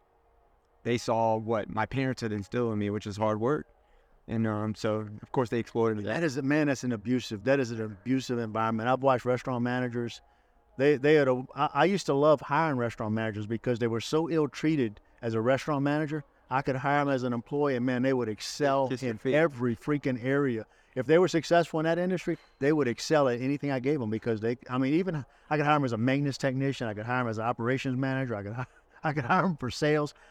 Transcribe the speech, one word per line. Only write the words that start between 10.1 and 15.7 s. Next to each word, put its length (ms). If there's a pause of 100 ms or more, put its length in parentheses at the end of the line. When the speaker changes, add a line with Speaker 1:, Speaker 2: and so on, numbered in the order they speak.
Speaker 2:
They, 200
they 160
had 140
a, 160 (120)
I, 180
I 120
used 220
to 80
love 260
hiring 360
restaurant 360
managers 320
because 320
they 100
were 140
so 280
ill-treated 720 (220)
as 120
a 80
restaurant 420